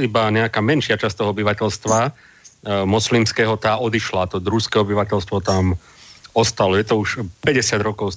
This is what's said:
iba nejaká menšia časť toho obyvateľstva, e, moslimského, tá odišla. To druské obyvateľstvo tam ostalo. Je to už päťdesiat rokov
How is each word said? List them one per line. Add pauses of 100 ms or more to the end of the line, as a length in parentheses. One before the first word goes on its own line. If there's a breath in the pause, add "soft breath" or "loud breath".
iba
nejaká
menšia
časť
toho
obyvateľstva, (120)
e, (800 loud breath)
moslimského,
tá
odišla.
To
druské
obyvateľstvo
tam (560 loud breath)
ostalo.
Je
to
už (240)
päťdesiat
rokov